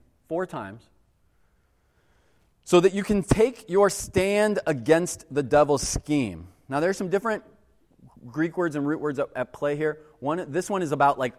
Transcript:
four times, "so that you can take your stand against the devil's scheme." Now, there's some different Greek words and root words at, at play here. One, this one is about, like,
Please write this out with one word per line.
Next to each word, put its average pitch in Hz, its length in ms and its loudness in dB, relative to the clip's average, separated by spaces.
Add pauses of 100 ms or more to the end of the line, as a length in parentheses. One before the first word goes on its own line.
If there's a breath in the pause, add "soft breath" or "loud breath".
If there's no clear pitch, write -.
(280)
four 175 160 -4
times, 117 460 -14 (1700)
"so 180 160 6
that 185 120 4
you 196 100 -4
can 202 200 0
take 233 480 0
your 202 180 4
stand 202 760 0
against 156 680 0
the 143 100 -2
devil's 143 460 2
scheme." 98 600 -4 (200)
Now, 139 120 -2
there's 190 180 -2
some 190 100 -4
different 202 360 -2 (840)
Greek 156 300 -4
words 165 200 -2
and 143 100 -2
root 151 140 -2
words 143 180 -4
at, 139 160 -2
at 127 180 -6
play 147 220 -2
here. 151 260 -2 (200 soft breath)
One, 147 320 -4
this 180 180 -4
one 190 120 -2
is 143 100 -2
about, 143 260 4
like, 127 200 -2